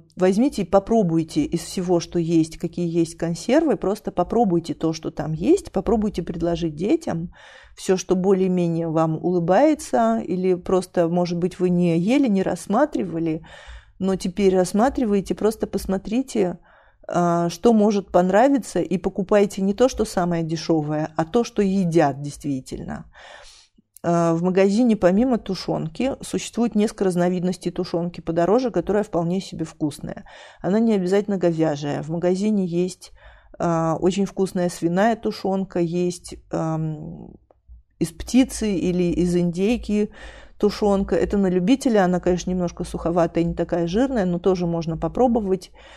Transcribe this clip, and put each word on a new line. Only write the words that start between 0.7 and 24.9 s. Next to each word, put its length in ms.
из 180
всего, 380
что 200
есть, 380
какие 300
есть 280
консервы, 600
просто 340
попробуйте 640
то, 200
что 180
там 220
есть, 380
попробуйте 520
предложить 520
детям 560
всё, 220
что 180
более-менее 720
вам 320
улыбается, 1040
или 300
просто, 520
может 300
быть, 220
вы 100
не 280
ели, 300
не 160
рассматривали, 1000
но 160
теперь 400
рассматриваете, 800
просто 320
посмотрите, 920
э, 420
что 240
может 380
понравиться, 680
и 160
покупайте 640
не 120
то, 160
что 160
самое 380
дешёвое, 720
а 100
то, 180
что 180
едят 600
действительно. 840
Э, 300
в 100
магазине 520